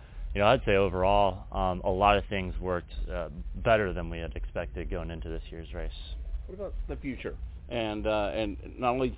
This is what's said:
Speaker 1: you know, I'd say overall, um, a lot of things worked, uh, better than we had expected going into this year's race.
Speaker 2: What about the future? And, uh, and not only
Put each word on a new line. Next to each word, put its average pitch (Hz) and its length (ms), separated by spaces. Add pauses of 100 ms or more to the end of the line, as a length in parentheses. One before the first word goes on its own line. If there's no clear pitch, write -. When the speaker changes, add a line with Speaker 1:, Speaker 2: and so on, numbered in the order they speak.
(340)
Speaker 1:
you 101 60
know, 104 80
I'd 120 160
say 101 120
overall, 95 720
um, 92 340
a 98 60
lot 101 280
of 95 100
things 92 320
worked, 87 320 (200)
uh, 85 160 (360)
better 107 280
than 85 180
we 85 80
had 80 180
expected 87 540
going 82 200
into 85 180
this 80 220
year's 80 240
race. 78 160 (560)
Speaker 2:
What 185 100
about 196 180 (140)
the 139 80
future? 120 400 (340)
And, 107 360
uh, 107 260
and 104 240 (220)
not 123 140
only 127 260